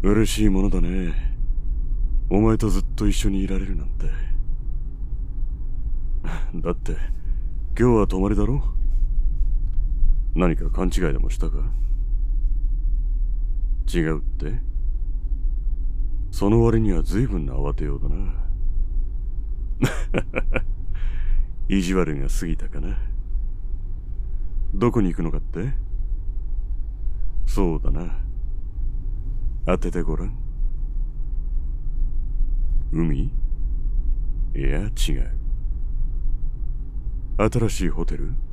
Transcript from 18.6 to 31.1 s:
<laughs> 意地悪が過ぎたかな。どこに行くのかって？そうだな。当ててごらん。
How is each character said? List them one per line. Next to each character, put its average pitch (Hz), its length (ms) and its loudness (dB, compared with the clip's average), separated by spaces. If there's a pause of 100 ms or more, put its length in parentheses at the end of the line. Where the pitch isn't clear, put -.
<laughs> - 60 0 (1040)
意 98 120 2
地 90 140 0
悪 82 260 0
が 69 80 0
過 - 180 0
ぎ 82 100 0
た - 120 -2
か - 120 -4
な。 - 180 -2 (1800)
ど 110 160 2
こ 117 100 2
に 90 100 2
行 - 80 -4
く - 40 -2
の 82 80 0
か 78 80 0
っ - 20 -2
て？ 107 340 -4 (1700)
そ 87 300 2
う 73 40 -2
だ - 120 2
な。 82 260 0 (1500)
当 92 140 2
て 87 140 -2
て 87 100 -2
ご 78 140 0
ら 82 80 -4
ん。 - 120 -4 (2500)